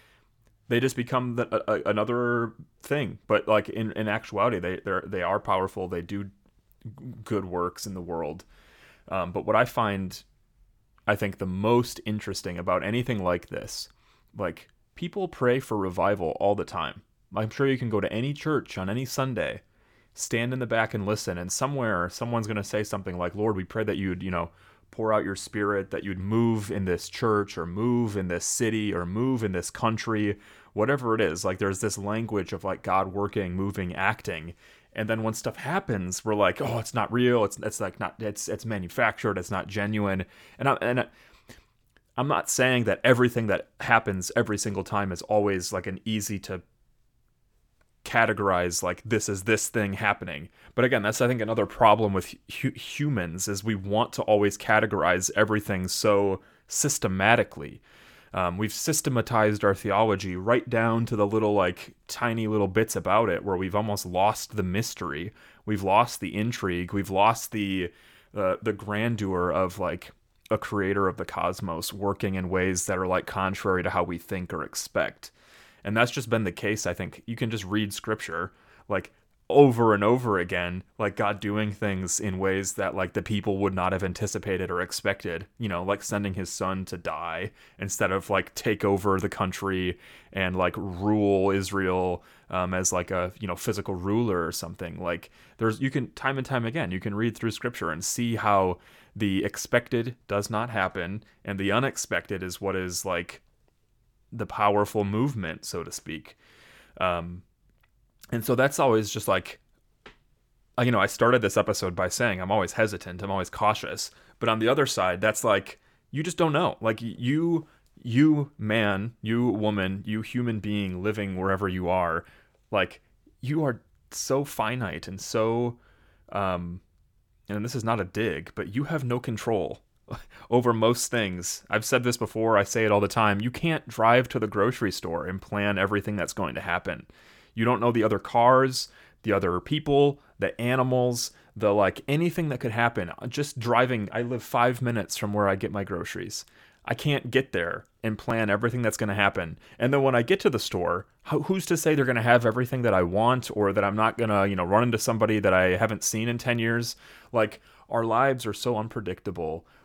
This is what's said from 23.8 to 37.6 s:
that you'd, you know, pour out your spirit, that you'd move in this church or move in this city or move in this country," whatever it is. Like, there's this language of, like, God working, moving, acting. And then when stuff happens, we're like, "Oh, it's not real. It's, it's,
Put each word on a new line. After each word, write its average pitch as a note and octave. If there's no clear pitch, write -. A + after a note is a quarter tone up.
that G#2
you'd, F#2
you F#2
know, E2+
pour A2
out G#2+
your F#2+
spirit, G2+
that -
you'd F#2+
move A2
in F#2+
this F2+
church G#2
or E2+
move A2
in F#2
this E2+
city G#2+
or F2
move A2+
in G2+
this F2+
country," A2
whatever A#2+
it A2+
is. F2
Like, F#2
there's G2
this G#2
language G#2
of, -
like, F#2+
God F#2+
working, G2
moving, F#2+
acting. F2+
And G#2+
then A2
when A2
stuff -
happens, G#2+
we're A2
like, G2
"Oh, A#2+
it's -
not A2
real. A#2+
It's, -
it's, G#2